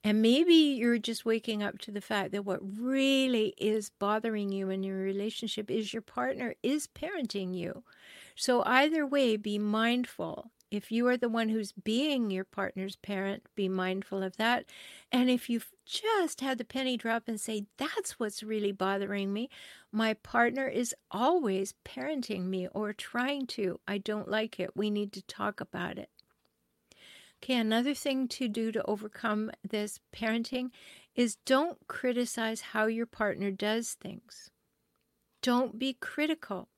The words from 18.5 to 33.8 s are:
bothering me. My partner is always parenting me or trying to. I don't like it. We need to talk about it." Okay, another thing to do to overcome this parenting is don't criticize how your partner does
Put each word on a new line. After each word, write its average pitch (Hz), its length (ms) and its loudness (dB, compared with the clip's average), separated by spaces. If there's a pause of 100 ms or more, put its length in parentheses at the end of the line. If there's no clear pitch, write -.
bothering 196 600 -2
me. 220 180 -4 (420)
My 220 220 2
partner 240 520 2
is 240 280 -2 (160)
always 220 640 2 (100)
parenting 254 640 -4
me 185 220 -2
or 208 240 -4
trying 262 560 -4
to. 185 380 -2
I 202 120 -2
don't 214 300 -4
like 220 300 -2
it. - 160 -4
We 208 160 0
need 208 220 -2
to 190 100 -14
talk - 380 -6
about - 380 -6
it." - 120 -12 (1300)
Okay, 254 140 0
another 233 360 2
thing 262 360 0
to - 180 -4
do 226 240 -2
to 214 160 -2
overcome 214 640 -2 (180)
this 208 300 -4 (160)
parenting 233 560 -2 (460)
is 240 280 2
don't 285 440 2
criticize 233 720 -2
how 214 260 0
your 226 180 0
partner 202 460 -2
does 214 440 -2